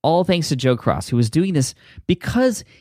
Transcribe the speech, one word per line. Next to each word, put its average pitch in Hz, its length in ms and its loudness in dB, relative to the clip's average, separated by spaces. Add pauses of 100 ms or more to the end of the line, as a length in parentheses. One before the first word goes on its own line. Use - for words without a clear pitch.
All 170 220 2
thanks 170 240 0
to 143 80 -2
Joe 127 200 2
Cross, - 320 -2
who - 80 -2
was 117 140 2
doing 180 240 0
this 135 200 -2 (320)
because 240 580 0 (160)